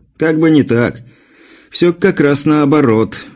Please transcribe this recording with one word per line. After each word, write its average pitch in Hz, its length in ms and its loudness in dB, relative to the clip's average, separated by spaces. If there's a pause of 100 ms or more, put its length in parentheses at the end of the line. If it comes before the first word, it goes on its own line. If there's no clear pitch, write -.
(180)
Как 156 200 -2
бы 160 120 2
не 151 120 4
так. 117 400 -2 (680)
Всё 175 220 0
как 175 280 -2
раз 143 240 0
наоборот. 143 920 0